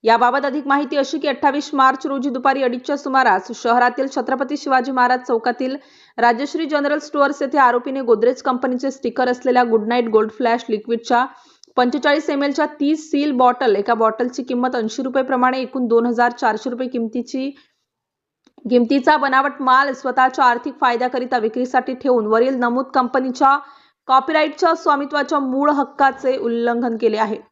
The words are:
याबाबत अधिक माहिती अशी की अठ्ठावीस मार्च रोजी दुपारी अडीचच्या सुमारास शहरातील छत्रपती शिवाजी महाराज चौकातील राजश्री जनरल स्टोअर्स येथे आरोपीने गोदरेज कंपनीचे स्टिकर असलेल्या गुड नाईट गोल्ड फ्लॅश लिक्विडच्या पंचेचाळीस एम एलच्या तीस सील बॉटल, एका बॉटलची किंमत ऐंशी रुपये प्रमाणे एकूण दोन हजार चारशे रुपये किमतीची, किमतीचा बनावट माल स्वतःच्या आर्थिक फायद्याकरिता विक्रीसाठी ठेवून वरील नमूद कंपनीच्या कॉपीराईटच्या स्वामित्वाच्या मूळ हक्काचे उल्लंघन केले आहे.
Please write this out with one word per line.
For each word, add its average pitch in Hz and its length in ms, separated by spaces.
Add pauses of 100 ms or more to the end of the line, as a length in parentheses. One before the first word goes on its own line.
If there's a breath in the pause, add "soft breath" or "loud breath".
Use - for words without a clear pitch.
याबाबत 240 420
अधिक 277 220
माहिती 285 300
अशी 277 220
की 285 80
अठ्ठावीस 285 460
मार्च 269 320
रोजी 277 240
दुपारी 269 340
अडीचच्या 254 340
सुमारास 262 580
शहरातील 247 600
छत्रपती 269 420
शिवाजी 262 340
महाराज 254 280
चौकातील 254 560 (420 soft breath)
राजश्री 247 480
जनरल 285 340
स्टोअर्स 285 420
येथे 277 160
आरोपीने 262 440
गोदरेज 233 400
कंपनीचे 254 500
स्टिकर 254 380
असलेल्या 247 340
गुड 220 240
नाईट 240 220
गोल्ड 220 220
फ्लॅश 240 380
लिक्विडच्या 233 560 (520 loud breath)
पंचेचाळीस 285 520
एम 277 140
एलच्या 285 220 (140)
तीस 302 320
सील 294 200
बॉटल, 247 440
एका 202 180
बॉटलची 233 500
किंमत 247 320
ऐंशी 226 280
रुपये 262 200
प्रमाणे 254 380
एकूण 254 260
दोन 233 180
हजार 240 260
चारशे 233 380
रुपये 247 180
किमतीची, 247 600 (1160 soft breath)
किमतीचा 247 520
बनावट 269 440
माल 262 320
स्वतःच्या 262 520
आर्थिक 240 360
फायद्याकरिता 254 560
विक्रीसाठी 247 560
ठेवून 254 340
वरील 233 280
नमूद 247 380
कंपनीच्या 262 640 (500 loud breath)
कॉपीराईटच्या 302 680
स्वामित्वाच्या 285 640
मूळ 269 320
हक्काचे 269 680
उल्लंघन 233 600
केले 214 200
आहे. 214 200 (140)